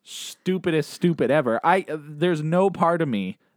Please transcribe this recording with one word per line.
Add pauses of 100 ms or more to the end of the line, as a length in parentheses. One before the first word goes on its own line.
stupidest
stupid
ever.
I,
uh,
there's
no
part
of
me (200)